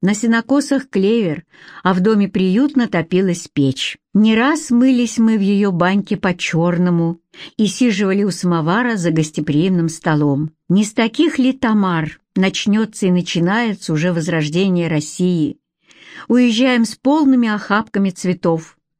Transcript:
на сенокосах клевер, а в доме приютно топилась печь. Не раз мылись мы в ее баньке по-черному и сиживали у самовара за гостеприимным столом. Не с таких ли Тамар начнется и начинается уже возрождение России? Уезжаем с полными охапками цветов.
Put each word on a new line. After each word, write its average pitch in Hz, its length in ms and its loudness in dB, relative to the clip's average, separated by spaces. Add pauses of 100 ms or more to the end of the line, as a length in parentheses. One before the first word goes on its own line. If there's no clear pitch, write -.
на 196 140 0
сенокосах 262 760 0
клевер, 190 540 0 (380)
а 185 120 2
в 185 60 0
доме 202 280 2
приютно 220 580 0
топилась 180 680 -2
печь. 135 460 -2 (140)
Не 214 240 4
раз 269 340 0
мылись 240 480 2
мы 220 200 4
в - 20 0
ее 196 320 2
баньке 185 440 0
по-черному 175 1040 0 (360)
и 214 100 2
сиживали 202 560 0
у 202 80 0
самовара 180 680 0
за 170 140 -2
гостеприимным 160 760 0
столом. 151 640 -2 (180)
Не 202 160 2
с 208 80 -10
таких 240 460 0
ли 254 140 2
Тамар 190 680 -2 (160)
начнется 208 680 -2
и 180 40 2
начинается 180 840 -2
уже 160 200 0
возрождение 170 760 -2
России? 165 720 -2 (720)
Уезжаем 240 560 2
с - 100 -6
полными 269 540 2
охапками 208 640 -2
цветов. 170 640 -2 (240)